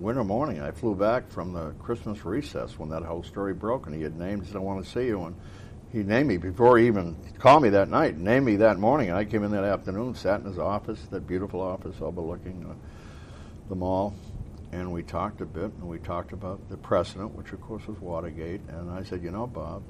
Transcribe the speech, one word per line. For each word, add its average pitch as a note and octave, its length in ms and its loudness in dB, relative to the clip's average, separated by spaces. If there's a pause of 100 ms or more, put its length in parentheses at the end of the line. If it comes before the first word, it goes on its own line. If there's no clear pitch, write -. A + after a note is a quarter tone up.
winter A2+ 240 0
morning. A2 340 0
I C#2+ 120 -4
flew A2 220 -2
back G#2+ 360 2
from F2+ 240 -6
the D#2+ 160 -6 (100)
Christmas A#2 460 -6
recess F2 520 -4
when D#2 120 -8
that D#2+ 140 -4
whole E2 200 -6
story G2 300 -4
broke, G#2+ 320 -2
and D2+ 100 -8
he D#2+ 60 -6
had D#2 180 -6
named, G2 220 -4
he E2 60 -10
said, G2+ 100 -8
"I - 20 -4
wanna F#2+ 240 -4
see B2 220 -2
you." G#2 180 0
And E2+ 120 -8 (580)
he A2 100 0
named A2+ 240 4
me G#2 80 4
before A#2 420 8
he A#2 100 10
even F2+ 280 2 (240)
called C#3+ 240 12
me A2+ 60 8
that G2 200 6
night, G#2+ 280 4
named A#2 280 4
me G#2 120 6
that G#2+ 200 8
morning. A2+ 320 4
And F2 80 0
I G#2 60 2
came G#2 200 0
in G#2 80 0
that G2+ 120 0
afternoon, G2 500 -2
sat G2 280 0
in C#2+ 40 -14
his F2+ 140 -6
office, G2+ 400 -2 (100)
that F2 160 -6
beautiful F2+ 360 -4
office F2+ 400 -6
overlooking, F2 680 -6
uh, E2 40 -12 (960)
the G2 60 -4
mall, F#2 380 0 (580)
and F2+ 200 -6
we E2+ 120 -4
talked G2 380 -4
a F2+ 40 -4
bit, E2 340 -6
and F2+ 80 -10
we E2 120 -10
talked F2 340 -6
about F#2+ 360 -10
the F#2+ 80 -10
precedent, F#2+ 560 0
which - 200 -12
of F#2 80 -12
course - 260 -10
was G#2 140 -10
Watergate. E2+ 640 -6
And F2 240 -10
I F#2 120 -8
said, F#2 200 -8
You E2+ 80 -6
know, A2+ 160 -6
Bob, E2+ 420 -10